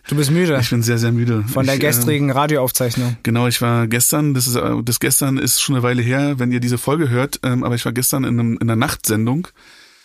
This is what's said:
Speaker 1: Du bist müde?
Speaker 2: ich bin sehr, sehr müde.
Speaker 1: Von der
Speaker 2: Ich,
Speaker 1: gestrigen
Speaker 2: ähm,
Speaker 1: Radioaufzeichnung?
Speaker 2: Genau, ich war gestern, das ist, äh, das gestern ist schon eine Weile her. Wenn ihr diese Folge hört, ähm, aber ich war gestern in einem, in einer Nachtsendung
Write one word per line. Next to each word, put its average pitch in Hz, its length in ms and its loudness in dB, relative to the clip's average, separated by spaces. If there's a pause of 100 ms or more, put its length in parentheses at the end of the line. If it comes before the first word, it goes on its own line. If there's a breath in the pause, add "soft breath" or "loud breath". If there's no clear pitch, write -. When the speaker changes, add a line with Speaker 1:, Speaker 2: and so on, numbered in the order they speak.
Speaker 1:
Du - 80 -2
bist 143 140 0
müde? 165 300 2
Speaker 2:
ich 117 80 0
bin 120 140 0
sehr, 117 160 2
sehr 117 120 0
müde. 117 340 0
Speaker 1:
Von 131 200 -2
der 135 120 0
Speaker 2:
Ich, 131 40 -2
Speaker 1:
gestrigen 147 480 0
Speaker 2:
ähm, 131 80 0
Speaker 1:
Radioaufzeichnung? 127 880 0
Speaker 2:
Genau, 120 260 2
ich 120 140 0
war 117 240 2
gestern, 139 480 0
das 123 120 0
ist, 123 100 -2
äh, 117 260 0
das 117 180 -2
gestern 135 380 0
ist - 240 0
schon 143 140 0
eine 123 60 0
Weile 123 200 0
her. 135 360 0
Wenn 123 140 0
ihr 123 80 0
diese 123 160 0
Folge 147 320 0
hört, 123 340 -2
ähm, 123 220 0
aber 120 120 0
ich 117 100 -4
war 120 60 -2
gestern 127 320 -2
in 120 140 0
einem, 117 160 0
in - 80 -4
einer 113 140 0
Nachtsendung 120 720 -2 (560 loud breath)